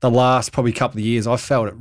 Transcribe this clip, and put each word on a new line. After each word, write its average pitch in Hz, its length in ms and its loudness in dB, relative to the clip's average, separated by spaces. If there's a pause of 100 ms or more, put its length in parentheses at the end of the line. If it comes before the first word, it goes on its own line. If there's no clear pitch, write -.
the 127 100 2
last 127 400 2
probably 120 200 -2
couple 113 280 -4
of 107 60 -4
years, 113 200 0
I 120 120 0
felt 117 320 -2
it 101 120 -12